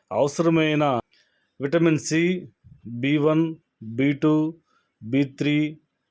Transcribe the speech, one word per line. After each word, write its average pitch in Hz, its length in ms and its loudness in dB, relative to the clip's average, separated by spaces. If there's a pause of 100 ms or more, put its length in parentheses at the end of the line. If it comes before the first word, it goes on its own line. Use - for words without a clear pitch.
(120)
అవసరమైన 151 720 2 (760)
విటమిన్ 156 380 2
సి, 160 240 -2 (640)
బీ 123 300 -2
వన్, 156 380 0 (280)
బీ 117 300 -2
టూ, 156 220 2 (680)
బీ 127 220 0
త్రీ 147 540 -2 (320)